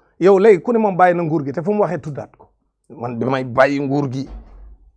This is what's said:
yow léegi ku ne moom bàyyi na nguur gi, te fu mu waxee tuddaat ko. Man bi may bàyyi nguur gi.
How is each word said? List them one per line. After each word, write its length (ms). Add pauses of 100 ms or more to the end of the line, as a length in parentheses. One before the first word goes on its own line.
(200)
yow 200
léegi 240
ku 80
ne 80
moom 160
bàyyi 220
na 60
nguur 220
gi, 60
te 100
fu 120
mu 80
waxee 180
tuddaat 380
ko. 100 (420)
Man 300
bi 60
may 180
bàyyi 380
nguur 280
gi. 200 (680)